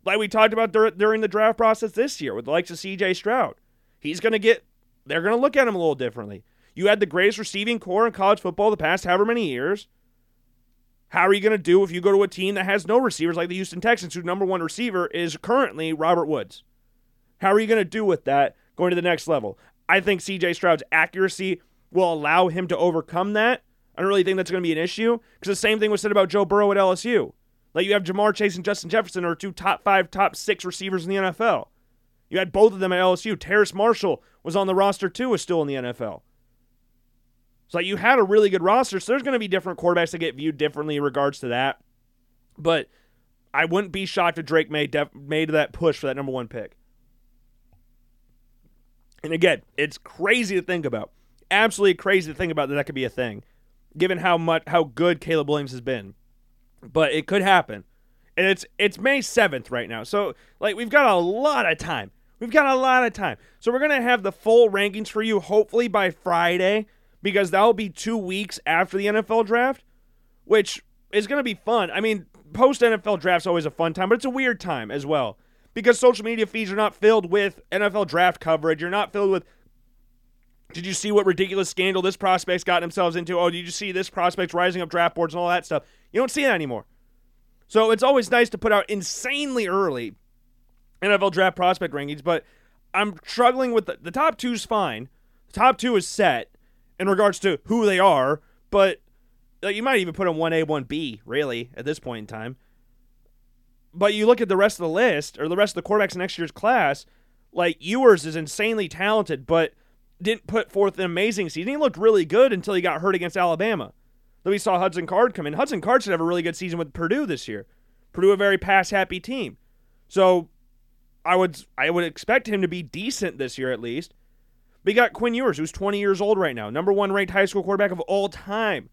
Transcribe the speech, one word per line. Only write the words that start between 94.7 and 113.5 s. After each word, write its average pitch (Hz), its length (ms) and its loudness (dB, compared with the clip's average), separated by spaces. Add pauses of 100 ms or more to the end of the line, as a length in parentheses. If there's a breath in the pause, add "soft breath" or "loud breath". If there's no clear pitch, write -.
The - 120 -20
top 247 180 4
two 240 180 0
is 180 100 0
set 156 440 0 (480)
in 190 100 -2
regards 196 320 2
to 190 240 0
who 226 220 0
they 190 120 2
are, 151 420 4 (300)
but, 196 300 2 (600)
like, 202 140 -4
you 220 60 -6
might 254 180 2
even 175 140 -6
put 190 100 -4
them 170 120 0
one 165 160 0
A, 160 100 0
one 147 220 -2
B, 139 400 -8
really, 120 520 -4
at 120 80 -12
this 151 140 -6
point 117 220 -10
in 107 60 -14
time. 113 300 -12 (1400)
But 202 200 2
you 214 120 2
look 233 140 6
at 220 80 0
the 190 80 2
rest 202 220 2
of 175 60 -6
the 160 80 -2
list, 180 460 0
or 151 100 -4
the 175 80 -2
rest 202 200 2
of 170 60 -6
the - 60 -14
quarterbacks 208 260 2
in 180 40 -8
next 180 200 -6
year's 165 120 -6
class, 202 560 0 (460)
like, 175 280 -2
Ewers 196 460 6
is 156 100 -6
insanely 208 520 -4
talented, 190 580 -2
but 165 260 2 (480)
didn't 214 260 -4
put 202 260 -4
forth 196 260 0
an 190 60 -2
amazing 185 440 -2
season. 175 220 -6
He 285 60 -4
looked 277 200 0
really 202 280 4
good 226 280 4
until 196 220 -4
he 180 80 0
got 170 180 -2
hurt 190 140 2
against 175 220 -4
Alabama. 175 560 0 (500)